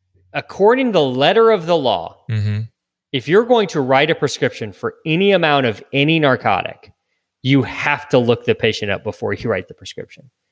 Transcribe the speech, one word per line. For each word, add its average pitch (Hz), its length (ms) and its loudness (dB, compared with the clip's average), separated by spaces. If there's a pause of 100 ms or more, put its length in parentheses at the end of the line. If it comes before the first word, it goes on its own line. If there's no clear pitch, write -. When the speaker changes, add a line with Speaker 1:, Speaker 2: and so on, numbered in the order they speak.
(320)
Speaker 1:
according 220 540 0
to 233 60 -2
the 175 120 4
letter 165 460 2
of 180 160 0
the 170 100 2
law, 104 400 -2 (140)
Speaker 2:
Mm-hmm. 104 300 -2 (520)
Speaker 1:
if 127 160 -6
you're 202 160 4
going 233 240 2
to 160 120 -4
write 135 300 2
a 160 40 2
prescription 127 580 -4
for - 220 -8 (120)
any 185 260 2
amount 151 340 2
of 107 160 -4 (100)
any 147 260 2
narcotic, 123 720 0 (500)
you 135 200 2
have - 460 -4
to 135 100 4
look 117 260 0
the 113 100 0
patient 107 360 -4
up 95 140 -6
before 104 300 -6
you 117 160 -8
write 95 180 -6
the - 60 -20
prescription. - 560 -18 (220)